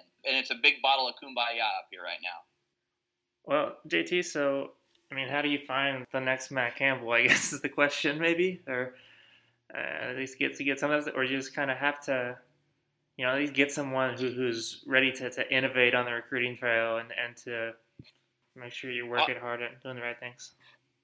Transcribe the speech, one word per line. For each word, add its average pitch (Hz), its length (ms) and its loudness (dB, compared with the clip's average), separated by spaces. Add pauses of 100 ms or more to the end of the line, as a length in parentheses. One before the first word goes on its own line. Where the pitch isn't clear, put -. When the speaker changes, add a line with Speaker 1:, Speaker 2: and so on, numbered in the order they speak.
(260)
Speaker 1:
And 135 120 0
it's 131 120 -2
a 123 140 -2
big 147 180 4
bottle 135 260 4
of 120 80 -6
Kumbaya 120 460 -4
up 95 300 -2
here 92 100 -12
right 87 220 -6
now. 87 160 -10 (1040)
Speaker 2:
Well, - 420 0
J 165 180 2
T, 175 200 0
so, 139 480 -2 (400)
I 135 40 -10
mean, 135 120 -4
how 143 140 0
do 147 80 0
you 143 100 2
find 135 520 0
the 135 100 0
next 131 280 0
Matt 123 280 0
Campbell, 127 340 0
I 120 120 6
<laughs> 127 40 6
guess - 260 4
is 139 80 -6
the 139 80 -2
question, 147 500 2
maybe? 170 480 2
Or, 127 280 -4 (800)
uh, - 360 -6
at 127 60 -6
least 135 240 -6
get 135 180 0
to 143 60 -8
get 139 160 0
some 147 100 2
of 147 160 2
those, - 80 -4
or 135 100 0
you 135 140 0
just 135 160 -6
kinda 135 220 0
have 143 300 0
to, 123 320 -2 (800)
you 127 80 -2
know, 127 80 4
at 135 60 2
least 143 140 0
get 139 180 4
someone 131 460 0
who, 127 140 0
who's 117 560 -2
ready 131 240 6
to, 127 180 -6
to 131 240 -2
innovate 127 400 4
on 123 120 4
the 120 60 -4
recruiting 120 460 -2
trail 113 400 2
and, 117 120 -6 (140)
and 120 140 -8
to 113 360 -6 (840)
make 120 180 -14
sure - 160 -10
you're 120 180 -4
working 123 300 0
Speaker 3:
Uh, 120 40 -12
Speaker 2:
hard 120 200 -4
at 120 220 -8
doing 127 120 -10
the 120 60 -10
right 120 180 -6
things. 123 340 -16 (500)